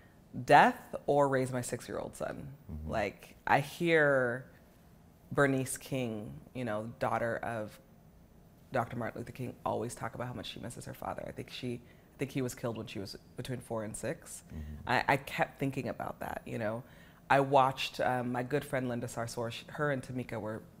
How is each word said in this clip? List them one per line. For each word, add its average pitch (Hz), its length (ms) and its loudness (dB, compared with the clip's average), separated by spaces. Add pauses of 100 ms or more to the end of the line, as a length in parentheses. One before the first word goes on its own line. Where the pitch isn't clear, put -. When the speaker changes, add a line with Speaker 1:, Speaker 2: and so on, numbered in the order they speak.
(460)
Speaker 1:
"Death 175 480 8 (120)
or 143 220 6
raise 131 240 2
my 127 80 0
six-year-old - 560 -6
son." - 320 -6 (240)
Speaker 2:
Mm-hmm. 78 180 -6
Speaker 1:
Like, 104 440 -4 (120)
I 127 140 6
hear 143 840 2 (840)
Bernice 135 440 2
King, 120 560 -6 (220)
you 127 100 -6
know, 110 260 -4 (100)
daughter 117 380 0
of 107 400 -6 (960)
Doctor 120 240 0
Martin 117 240 -4
Luther 120 120 -10
King, 123 220 -8 (120)
always 110 280 -2
talk - 200 -6
about 123 140 -6
how 123 60 -8
much 101 120 -8
she - 140 -10
misses - 260 -10
her 123 80 -8
father. - 340 -6
I - 40 -10
think - 180 -10
she, 123 240 -6 (400)
I - 40 -20
think 131 120 -4
he 139 100 -2
was 123 140 -2
killed 113 240 -4
when 107 80 -6
she - 140 -8
was 98 160 -8 (200)
between 127 220 -6
four 113 260 -6
and 110 100 -8
six. - 540 -8
Speaker 2:
Mm-hmm. 76 400 -10
Speaker 1:
I, 123 200 4
I 143 100 6
kept - 400 -4
thinking 135 300 -2
about - 320 -6
that, - 260 -6
you 127 120 -6
know. 113 240 -4 (460)
I 139 120 8
watched, 135 600 4
um, 123 300 2
my 123 140 0
good 139 200 0
friend 127 240 -2
Linda 120 200 -2
Sarsour, 117 420 -4
she, - 160 -10
her 147 240 -2
and 131 100 0
Tamika 120 400 -6
were 107 220 -6 (180)